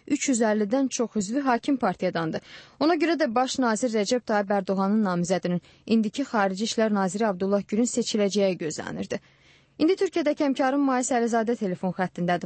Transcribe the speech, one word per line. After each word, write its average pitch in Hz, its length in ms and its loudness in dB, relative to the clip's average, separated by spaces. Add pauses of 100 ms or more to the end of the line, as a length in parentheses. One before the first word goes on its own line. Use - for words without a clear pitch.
üç - 220 -2
yüz 240 240 2
əllidən 214 400 0
çox 233 240 -4
üzvü 220 320 -2
Hakim 254 320 2
Partiyadandır. 175 640 -2 (340)
Ona 311 160 4
görə 311 220 2
də 262 180 0
baş 254 240 0
nazir 226 380 0
Rəcəb 220 320 -2
Tayyib 208 320 0
Ərdoğanın 196 500 0
namizədinin, 175 540 0 (220)
indiki 220 360 0
Xarici 202 460 0
İşlər 220 260 0
Naziri 196 320 0
Abdullah 196 420 -2
Gülün 226 280 0
seçiləcəyi 202 640 0
gözlənirdi. 175 640 -6 (560)
İndi 330 160 4
Türkiyədəki 311 480 0
həmkarım 277 400 2
Mais 247 240 0
Əlizadə 233 480 0
telefon 185 400 -4
xəttindədir. 175 500 -2